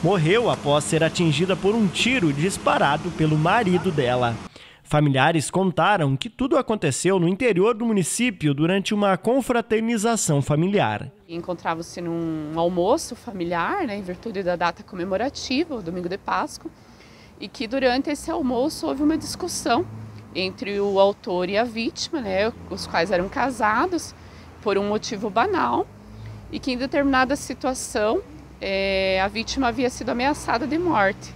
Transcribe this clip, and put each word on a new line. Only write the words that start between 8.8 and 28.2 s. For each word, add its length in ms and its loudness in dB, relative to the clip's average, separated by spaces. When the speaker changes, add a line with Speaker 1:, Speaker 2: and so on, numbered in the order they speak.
Speaker 1:
uma 240 2
confraternização 1300 0
familiar. 680 0
Speaker 2:
Encontrava-se 720 -6
num 560 -4
almoço 600 0
familiar, 720 -4
né, 100 -6
em 60 -8
virtude 400 -8
da 120 0
data 280 -2
comemorativa, 920 -4
o 80 -8
domingo 260 -6
de 120 -6
Páscoa, 500 -4
e 120 -12
que 180 -6
durante 420 0
esse 220 -6
almoço 560 -2
houve 160 -2
uma 140 4
discussão 680 -2
entre 460 -4
o 180 0
autor 520 2
e 80 0
a 80 2
vítima, 560 -6
né, 320 0
os 180 -8
quais 240 0
eram 160 2
casados 880 0
por 160 0
um 100 0
motivo 420 -4
banal, 560 0
e 100 -8
que 120 -4
em 60 -2
determinada 580 2
situação, 840 -2